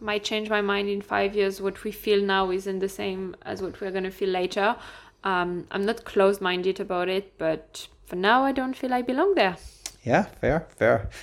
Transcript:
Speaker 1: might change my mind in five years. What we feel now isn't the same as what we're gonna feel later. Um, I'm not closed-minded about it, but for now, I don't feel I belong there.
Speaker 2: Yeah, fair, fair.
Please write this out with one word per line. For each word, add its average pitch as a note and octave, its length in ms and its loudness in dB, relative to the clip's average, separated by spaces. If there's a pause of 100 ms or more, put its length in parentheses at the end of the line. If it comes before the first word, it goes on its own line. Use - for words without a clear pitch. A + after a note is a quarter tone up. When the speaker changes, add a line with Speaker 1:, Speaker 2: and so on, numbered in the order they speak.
Speaker 1:
might G#3+ 220 -2
change G#3+ 260 -2
my G#3 140 2
mind G3+ 260 0
in G3+ 140 -2
five G3+ 320 0
years. G3 260 0
What G3 240 -4
we G#3+ 60 -4
feel G3+ 320 2
now F#3+ 300 2
isn't F#3+ 260 -4
the F#3+ 100 -2
same F#3+ 460 -6 (100)
as F#3+ 160 -8
what F#3 200 -8
we're G3 100 -6
gonna F#3+ 220 -4
feel F#3+ 180 -2
later. F#3+ 460 0 (480)
Um, F3+ 480 0
I'm G3 120 -2
not A3 200 -2
closed-minded F#3+ 760 2
about F3+ 280 -2
it, F#3+ 300 -4
but D#3+ 500 -4 (180)
for - 100 -8
now, A3 280 4
I C4+ 80 2
don't C4 240 -4
feel B3+ 180 -4
I B3+ 80 0
belong D4 320 2
there. F#3+ 220 4 (480)
Speaker 2:
Yeah, D3 200 4 (160)
fair, C#3+ 260 2 (100)
fair. A#2 320 4 (140)